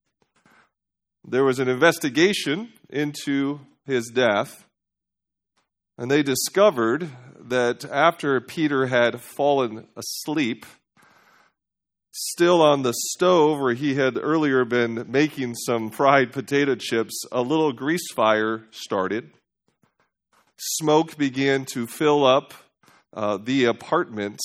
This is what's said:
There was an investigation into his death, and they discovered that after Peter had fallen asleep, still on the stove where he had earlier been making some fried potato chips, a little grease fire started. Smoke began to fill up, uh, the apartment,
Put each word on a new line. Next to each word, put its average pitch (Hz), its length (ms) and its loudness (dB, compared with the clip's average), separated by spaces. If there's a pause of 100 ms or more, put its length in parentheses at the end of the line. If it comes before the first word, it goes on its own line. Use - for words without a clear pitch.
(1300)
There 123 160 0
was 131 160 2
an 131 100 0
investigation 165 1040 0 (160)
into 143 720 -4 (240)
his 120 280 -4
death, 127 520 0 (1300)
and 123 120 -8
they 147 140 4
discovered 143 840 2 (300)
that 120 460 -2
after 143 560 0
Peter 143 460 -2
had 120 340 2
fallen 131 760 -2
asleep, 123 720 -6 (1500)
still 175 440 2
on 147 200 6
the 123 120 0 (180)
stove 160 480 2
where 127 140 0
he 135 220 -2
had 131 220 0
earlier 147 460 0
been 117 480 -2
making 135 420 -2
some 117 360 -4
fried 139 420 4
potato 139 420 -2
chips, 113 560 -4
a 127 120 -2
little 151 320 0
grease 143 420 -4
fire 110 560 2
started. 104 580 -4 (1300)
Smoke 156 600 0
began 135 480 0
to 120 200 -6
fill 147 400 2
up, 135 280 2 (580)
uh, 104 240 -4
the 123 300 0
apartment, 110 800 -2